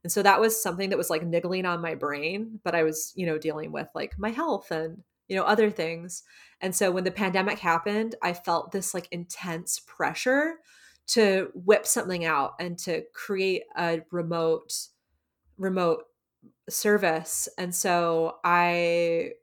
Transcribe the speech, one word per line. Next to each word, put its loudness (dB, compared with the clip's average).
And -4
so 2
that 8
was 2
something -4
that 0
was, -4
like, 0
niggling 0
on -2
my -4
brain, -6
but -2
I 4
was, -2
you -4
know, 0
dealing -6
with, -6
like, -6
my -2
health -4
and, -6
you -4
know, 0
other 4
things. -8
And -2
so 2
when 0
the 0
pandemic 0
happened, 0
I -2
felt -2
this, -4
like, -8
intense -8
pressure 0
to 4
whip 4
something -2
out 0
and -6
to -4
create -2
a 0
remote, 0
remote 0
service. 0
And -6
so 2
I 2